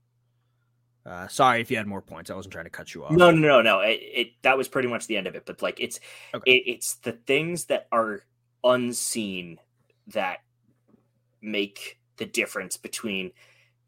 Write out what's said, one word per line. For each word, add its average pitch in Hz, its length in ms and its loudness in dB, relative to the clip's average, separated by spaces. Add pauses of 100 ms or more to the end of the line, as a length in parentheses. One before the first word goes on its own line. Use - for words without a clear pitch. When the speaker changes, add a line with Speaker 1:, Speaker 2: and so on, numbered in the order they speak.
(1040)
Speaker 1:
Uh, 90 240 -14
sorry 123 320 2
if 117 100 -6
you 120 60 -2
had 107 100 -6
more 98 160 -10
points. 85 280 -16
I 92 40 -8
wasn't 92 180 -14
trying 85 140 -14
to - 40 -18
cut - 240 -16
you 78 100 -14
off. - 60 -6
Speaker 2:
No, 175 200 8
no, 160 100 6
no, 139 220 6
no. 101 180 4
It, 110 200 2 (140)
it, 120 140 -2 (140)
that 131 140 4
was 131 120 -2
pretty 127 200 -2
much 117 180 -6
the 110 100 -4
end 92 100 -4
of - 80 -8
it. - 120 -14
But, - 160 -12
like, 92 180 -4
it's, - 180 -8 (360)
Speaker 1:
Okay. 127 180 2
Speaker 2:
it, 127 140 6
it's - 300 -6
the 117 160 -8
things 160 540 -4
that - 240 -4
are 110 340 -2 (380)
unseen 113 960 -2 (500)
that 95 300 -4 (1000)
make 104 580 -6 (200)
the 107 80 -6
difference 98 500 -6
between 98 540 -8 (580)